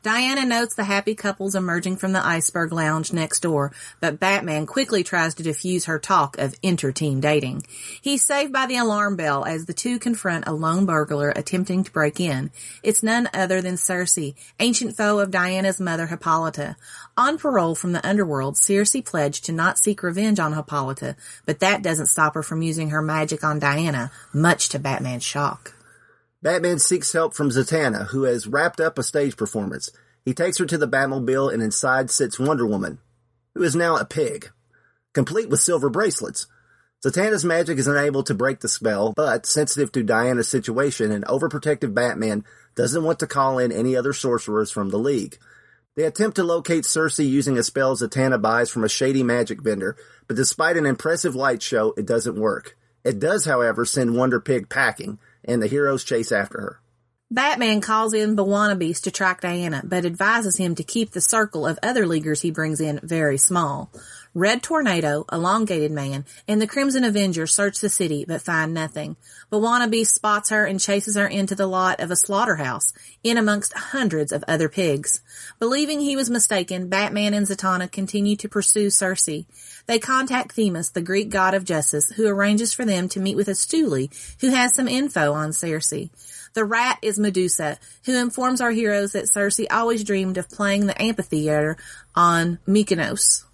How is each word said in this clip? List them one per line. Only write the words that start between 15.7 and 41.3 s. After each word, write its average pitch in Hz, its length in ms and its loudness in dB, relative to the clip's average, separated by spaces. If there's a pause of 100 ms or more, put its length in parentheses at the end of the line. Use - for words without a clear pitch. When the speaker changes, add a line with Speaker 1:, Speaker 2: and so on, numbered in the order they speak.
Speaker 1:
mother 165 260 -2
Hippolyta. 160 680 -2 (400)
On 277 200 2
parole 196 380 2
from 180 160 -4
the 175 180 -2
underworld, 156 480 0
Circe 202 380 4 (100)
pledged 143 420 -2
to 165 60 -4
not 165 280 2
seek 202 240 0
revenge 202 340 0
on 156 140 0
Hippolyta, 143 640 -4 (280)
but 151 140 -2
that 202 240 2
doesn't 160 240 0
stop 156 280 2
her 156 100 -4
from 160 180 -4
using 160 280 -2
her 156 120 0
magic 156 400 -2
on 151 160 0
Diana, 143 540 -2 (200)
much 160 360 2
to 147 100 -4
Batman's 131 460 -4
shock. - 500 -4 (680)
Speaker 2:
Batman 170 380 0
seeks - 340 0
help 160 220 0
from 147 160 2
Zatanna, 127 580 0
who 135 140 -2
has 120 240 0
wrapped 147 340 0
up 160 160 0
a 131 60 -2
stage 143 340 0
performance. 101 540 -4 (340)
He 127 100 -2
takes 180 240 -2
her 175 80 0
to 165 120 -2
the 147 80 2
Batmobile, 135 680 0
and 113 80 -2
inside 127 520 0
sits - 260 -2
Wonder 131 260 2
Woman, 95 340 -2 (580)
who 180 80 0
is 147 100 2
now 170 220 2
a - 80 0
pig, 131 440 -4 (640)
complete 175 360 0
with 139 100 2
silver 147 320 2
bracelets. 175 560 -2 (580)
Zatanna's 185 400 2
magic 165 340 2
is 131 100 2
unable 143 360 2
to - 100 -2
break 131 260 0
the 113 80 -6
spell, 107 480 0
but 127 300 0
sensitive 147 460 0
to 123 120 0
Diana's 117 440 2
situation, 123 600 0
an 104 120 -2
overprotective 143 720 -2